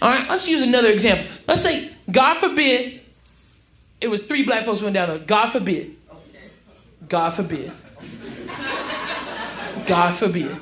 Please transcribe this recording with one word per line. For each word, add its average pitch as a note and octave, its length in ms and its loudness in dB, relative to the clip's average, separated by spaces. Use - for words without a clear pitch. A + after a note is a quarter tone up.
All A3+ 80 4
right, B3+ 180 0
let's - 180 0
use D#4+ 160 2
another A#3+ 260 6
example. G3+ 460 2
Let's F4 160 4
say, - 280 0
God C4 280 4
forbid, C4 640 0
it A#3 80 -4
was G#3 140 -2
three C#4+ 220 0
black A3+ 200 0
folks G#3+ 180 -2
went G#3 120 -2
down F3+ 140 2
there. D#3+ 100 -2
God G#3+ 320 2
forbid. F#3 460 -2
God E3+ 220 0
forbid. E3 420 -6
God F3 300 2
forbid. F3 460 -2